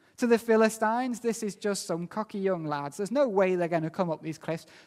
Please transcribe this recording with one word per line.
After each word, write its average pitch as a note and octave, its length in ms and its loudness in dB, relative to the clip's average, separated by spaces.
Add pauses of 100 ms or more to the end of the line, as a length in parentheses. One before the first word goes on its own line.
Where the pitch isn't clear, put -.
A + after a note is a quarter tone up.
(180)
To B3 100 0
the A#3 100 6
Philistines, A3 840 2
this A3+ 200 -2
is G3 140 -6
just G3+ 300 -4
some F3 200 -4
cocky G#3 340 -8
young F#3 260 0
lads. C#3+ 320 -6
There's G3 140 -6
no C4+ 160 2
way F#3+ 280 4
they're F3 120 0
gonna D#3+ 220 0
come F3 220 -2
up D#3 100 -6
these D#3 160 -8
cliffs. - 300 -8 (200)